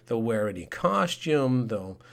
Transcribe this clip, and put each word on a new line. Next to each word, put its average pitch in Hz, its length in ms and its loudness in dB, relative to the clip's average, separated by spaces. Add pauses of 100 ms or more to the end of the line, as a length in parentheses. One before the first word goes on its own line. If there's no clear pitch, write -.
they'll 113 160 0
wear 107 260 0
any 90 180 -8
costume, 151 1000 0
they'll, 95 300 -6 (140)